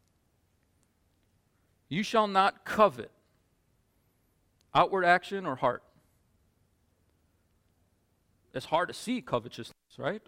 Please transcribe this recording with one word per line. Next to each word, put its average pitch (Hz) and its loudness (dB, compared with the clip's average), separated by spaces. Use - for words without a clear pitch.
"You 175 -4
shall 214 2
not 196 0
covet." 151 2
Outward 175 2
action 185 2
or 131 -4
heart? - 0
It's 131 -10
hard 160 0
to 156 -12
see 240 -6
covetousness, - -8
right? 160 -4